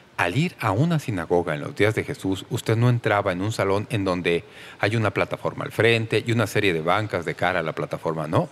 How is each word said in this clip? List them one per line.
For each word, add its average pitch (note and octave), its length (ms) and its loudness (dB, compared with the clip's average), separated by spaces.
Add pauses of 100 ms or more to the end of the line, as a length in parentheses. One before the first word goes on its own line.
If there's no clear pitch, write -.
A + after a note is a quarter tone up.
(180)
Al F2+ 220 0
ir F3 220 0
a A2+ 100 0
una D3+ 280 2
sinagoga F2 560 0
en D2 60 -4
los D2+ 160 -10
días G#2+ 180 4
de G2 80 -2
Jesús, F#2 460 -4
usted A2+ 260 -2
no A#2 140 4
entraba G#2 440 2
en F2+ 100 -4
un A2 100 -2
salón G2 380 0
en G2+ 120 -2
donde F2 420 0 (360)
hay A2 160 2
una G#2+ 140 2
plataforma E2 560 -4
al C#2+ 60 -12
frente A2+ 540 2
y A2+ 60 0
una A2 140 2
serie G#2 260 2
de D#2+ 80 0
bancas F#2 460 0
de D#2+ 80 -4
cara F2+ 260 0
a - 20 0
la D#2 120 -4
plataforma, D#2 520 -4
no. G#2+ 260 0